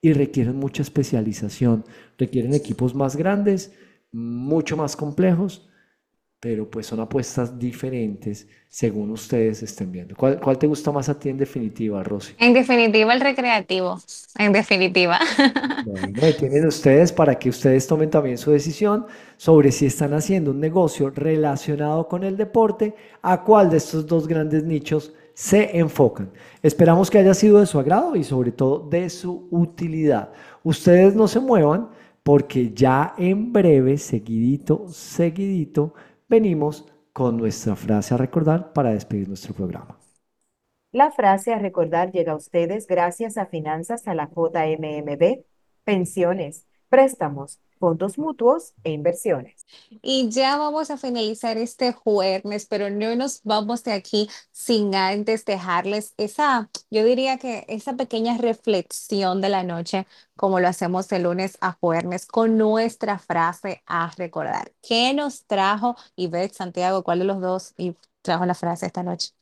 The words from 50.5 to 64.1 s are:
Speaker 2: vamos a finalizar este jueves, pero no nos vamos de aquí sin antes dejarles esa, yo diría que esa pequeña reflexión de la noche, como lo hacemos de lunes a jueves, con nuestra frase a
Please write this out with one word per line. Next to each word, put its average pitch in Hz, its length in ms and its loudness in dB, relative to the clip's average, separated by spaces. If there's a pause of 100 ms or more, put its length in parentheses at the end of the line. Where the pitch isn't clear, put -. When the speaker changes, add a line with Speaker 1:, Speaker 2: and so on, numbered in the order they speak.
Speaker 2:
vamos 302 340 -4
a 285 60 -8
finalizar 226 600 -6
este 240 340 -4
jueves, 202 800 -2
pero 202 180 -4
no 208 260 -4
nos 254 280 -6
vamos 214 420 -4
de 233 80 -4
aquí 208 360 -4 (240)
sin 208 420 -2
antes 208 500 -2
dejarles 190 720 -4
esa, 233 540 -2 (200)
yo 214 140 0
diría 262 320 2
que 254 320 -10
esa 220 280 -10
pequeña 240 420 -4
reflexión 196 1040 -2
de 196 80 0
la 190 140 -2
noche, 175 420 -6 (300)
como 190 240 0
lo 180 80 4
hacemos 185 400 -4
de 196 100 -2
lunes 180 420 -4
a 185 120 -2
jueves, 170 520 -4
con 226 320 0
nuestra 220 640 -2
frase 170 640 -4
a 165 320 -4